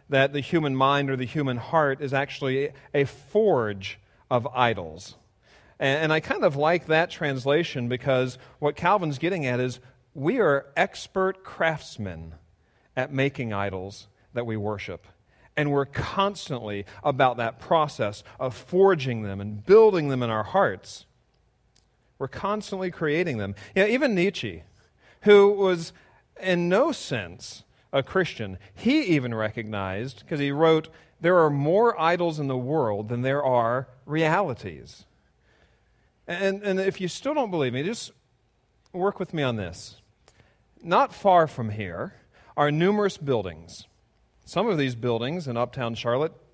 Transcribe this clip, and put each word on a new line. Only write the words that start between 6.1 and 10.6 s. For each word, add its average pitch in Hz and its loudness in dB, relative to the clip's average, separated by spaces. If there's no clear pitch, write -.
I 156 2
kind 277 -2
of 151 2
like 160 2
that 160 2
translation, 139 -2
because 127 -2
what 147 -2
Calvin's 175 0
getting 165 -2
at 123 0
is 127 -4
we 165 -2
are 143 2